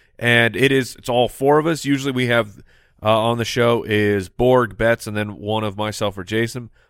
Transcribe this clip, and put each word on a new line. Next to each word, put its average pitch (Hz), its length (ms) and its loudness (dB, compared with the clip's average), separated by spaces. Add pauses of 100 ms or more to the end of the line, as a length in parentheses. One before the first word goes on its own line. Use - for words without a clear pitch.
(180)
and 117 380 2
it 135 160 4
is, 135 240 0
it's - 120 -12
all 120 200 2
four 139 300 2
of 156 80 0
us. 165 180 -4
Usually 139 280 -2
we 127 140 0
have, 117 320 0 (440)
uh, 110 160 2
on 117 200 0
the 117 60 -2
show 117 380 0
is 104 460 0
Borg, 123 480 2
Betts, 113 300 0
and 104 100 -8
then 107 220 -6
one 107 260 -4
of 98 120 -6
myself 104 420 -4
or 92 60 -12
Jason. 113 460 -4 (200)